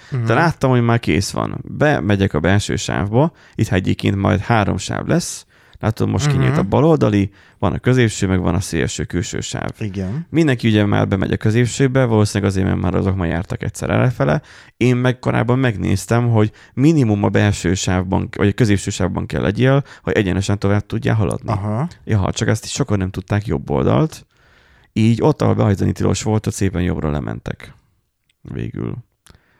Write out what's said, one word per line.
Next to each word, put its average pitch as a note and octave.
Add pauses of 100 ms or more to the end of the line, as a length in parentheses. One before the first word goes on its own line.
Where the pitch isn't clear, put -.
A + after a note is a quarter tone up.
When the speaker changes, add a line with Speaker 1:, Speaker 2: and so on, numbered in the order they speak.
(120)
Speaker 1:
Mhm. B2
Speaker 2:
De A#2
láttam, D3
hogy B2
már A#2
kész F#2
van. G#1+
Bemegyek G2+
a D2+
belső F#2
sávba, G#2 (240)
itt G#2+
hegyiként G2
majd G2
három G2
sáv -
lesz. - (340)
Látod, G#2+
most G#2+
Speaker 1:
Mhm. C#3
Speaker 2:
kinyílt C3+
a -
baloldali, A#2 (280)
van F2
a -
középső, A#2+
meg F#2
van F2
a F2+
szélső D2+
külső -
sáv. - (100)
Speaker 1:
Igen. G2+
Speaker 2:
Mindenki C3+
ugye G#2+
már G#2
bemegy G2
a -
középsőbe, B2
valószínűleg G#2
azért, F#2+
mert F#2
már F2+
azok F#2+
már F2+
jártak E2+
egyszer -
errefele. B2+ (360)
Én B2
meg B2
korábban B2
megnéztem, A2+
hogy G#2+ (220)
minimum B2
a G#2
belső G2+
sávban, F#2
vagy G2+
a G2
középső G2+
sávban F2+
kell C#2+
legyél, B2 (200)
hogy -
egyenesen F#2+
tovább G2+
tudjál A#2
haladni. E2+
Speaker 1:
Aha. G#2+ (160)
Speaker 2:
Jaha, F#2
csak A2
ezt A2
is -
sokan G#2
nem F#2
tudták G2+
jobb E2
oldalt. A2 (680)
Így A2+
ott, D3+
ahol G#2
behajtani G2
tilos F#2+
volt, G#2+
ott F#2+
szépen F2+
jobbra E2
lementek. - (680)
Végül. A1+ (640)